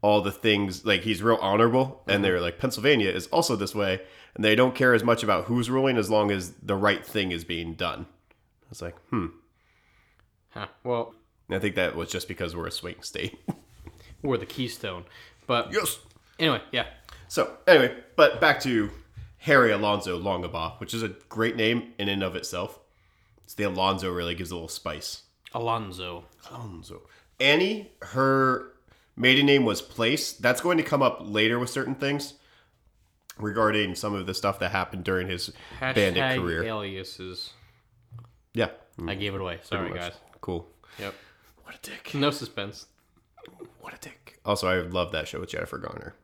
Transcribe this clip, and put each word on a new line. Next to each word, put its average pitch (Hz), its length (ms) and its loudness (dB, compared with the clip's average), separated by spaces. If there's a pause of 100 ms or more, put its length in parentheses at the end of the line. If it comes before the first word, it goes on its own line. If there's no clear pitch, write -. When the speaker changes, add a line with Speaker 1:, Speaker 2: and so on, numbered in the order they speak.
Speaker 1:
all 104 200 6
the 98 100 -2
things. 101 540 2
Like, 98 160 2
he's 104 200 -2
real 113 200 4
honorable. 117 640 2
And 98 80 4
Speaker 2:
Mm-hmm. 98 80 2
Speaker 1:
they're 92 180 4
like, 85 160 -4
"Pennsylvania 123 520 2
is 90 180 -4
also 160 280 2
this 98 200 -4
way. 95 260 0 (340)
And 107 100 -4
they 107 100 6
don't 127 180 6
care 127 200 6
as 113 100 4
much 117 200 4
about 95 220 2
who's 117 240 0
ruling 131 280 2
as 101 120 0
long 107 220 4
as 92 200 -2 (120)
the 101 120 0
right 101 300 2
thing 98 260 -2
is 85 120 -4
being 82 300 -6
done." 85 320 -4 (260)
I - 380 -20
was - 120 -16
like, 87 140 -10 (140)
"Hmm." 98 180 -4 (1200)
Speaker 2:
Huh. 104 160 -10 (160)
Well, 120 300 -2 (360)
Speaker 1:
And 95 80 -2
I - 20 0
think 101 160 -2
that 92 200 0
was 82 140 -6
just - 200 -6
because 87 260 -8
we're 82 120 -6
a 82 40 -8
swing - 300 -10
state. - 360 -8 (460)
<laughs> - 400 -20
Speaker 2:
We're 131 140 0
the 123 80 -6
Keystone. 104 580 -8 (440)
But 117 260 0
Speaker 1:
Yes. 202 260 -2 (400)
Speaker 2:
anyway, 151 220 2 (100)
yeah. 120 140 -2 (420)
Speaker 1:
So, - 300 -2 (100)
anyway, 143 280 8 (200)
but 147 240 6
back 151 220 4
to 113 300 0 (480)
Harry 131 320 6
Alonzo 101 500 0
Longabaugh, 87 580 -4
which - 140 -10
is 113 100 -4
a 107 60 -4 (200)
great 113 260 0
name 117 420 2
in 101 100 -2
and 98 160 0
of 92 120 -2
itself. - 440 -6 (640)
It's - 120 -20
the 104 80 -4
Alonzo 95 480 0
really 85 240 -2
gives 87 160 -8
a 90 40 -8
little 80 140 -8
spice. - 540 -10 (300)
Speaker 2:
Alonzo. 95 720 -6 (260)
Speaker 1:
Alonzo. 110 500 -14 (380)
Annie, 180 520 2 (100)
her 135 720 2 (420)
maiden 131 320 6
name 139 180 6
was 107 160 0
Place. 123 520 -2
That's 123 280 0
going 175 160 2
to 160 60 2
come 143 180 0
up 127 200 2
later 107 360 2
with 120 120 -2
certain 135 260 -4
things 143 400 -4 (1040)
regarding 107 580 0
some 104 180 -4
of 95 140 -4
the 95 60 -4
stuff 98 260 -2
that 90 120 -2
happened 92 320 -4
during 92 240 -2
his 90 240 -6 (280)
bandit 123 360 2
Speaker 2:
Hashtag 131 200 0
Speaker 1:
career. 85 280 -2
Speaker 2:
aliases. 98 880 -8 (1000)
Speaker 1:
Yeah. 113 160 -2 (380)
Speaker 2:
I 101 80 -4
gave 101 180 -6
it 98 80 -6
away. 90 140 -6
Speaker 1:
Pretty - 120 -18
Speaker 2:
Sorry, 92 220 -6
Speaker 1:
much. 90 100 -8
Speaker 2:
guys. 87 140 -8 (280)
Speaker 1:
Cool. 85 260 -6 (320)
Speaker 2:
Yep. 101 160 -10 (480)
Speaker 1:
What - 120 -18
a - 60 -20
dick. - 320 -16
Speaker 2:
No 143 180 2
suspense. 107 540 -10 (960)
Speaker 1:
What - 140 -16
a - 40 -20
dick. - 480 -20
Also, 101 220 0
I 92 200 2
love 90 260 -2
that - 140 -4
show - 120 -10
with 90 100 -10
Jennifer - 280 -8
Garner. - 460 -12